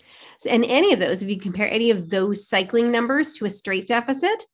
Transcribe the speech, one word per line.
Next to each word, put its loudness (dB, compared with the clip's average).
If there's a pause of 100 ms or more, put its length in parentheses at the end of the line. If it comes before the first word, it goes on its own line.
(380)
So, -8
and 4
any 4
of 4
those, 0
if -4
you -4
compare -4
any 2
of 0
those 0
cycling 2
numbers 0
to -6
a -2
straight -6
deficit, 0 (100)